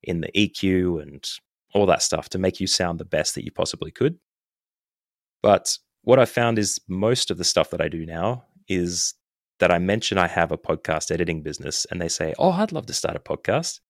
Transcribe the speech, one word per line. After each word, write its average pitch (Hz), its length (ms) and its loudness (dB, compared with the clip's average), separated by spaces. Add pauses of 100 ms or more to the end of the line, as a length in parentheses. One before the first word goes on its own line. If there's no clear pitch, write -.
in 85 200 -2
the - 80 -6 (100)
E 104 80 4
Q 90 520 0
and 73 280 -14 (460)
all 101 120 6
that 90 160 4
stuff - 280 -2
to 92 80 -6
make 92 220 0
you 90 60 -2
sound 87 320 0
the - 60 -10
best - 300 -2
that - 100 -8
you - 60 -8
possibly - 400 -4
could. 160 260 -2 (1300)
But - 340 4 (260)
what 123 160 8
I 123 60 8
found 117 340 2
is 101 300 -2
most 104 420 0
of 87 80 -4
the 87 60 -4
stuff - 260 2
that 85 100 -6
I 82 80 0
do 82 180 -8
now 95 380 -4 (240)
is 87 460 -2 (440)
that 90 140 4
I 85 60 4
mention 98 400 0
I 87 100 4
have 85 240 0
a 76 60 -4
podcast - 520 -4
editing 82 320 -2
business 76 480 -8
and 87 100 -6
they 82 80 -4
say, 80 300 -4
"Oh, 180 140 4
I'd 208 200 -2
love 156 140 -8
to 92 80 -12
start - 220 -4
a - 40 -6
podcast." - 680 -4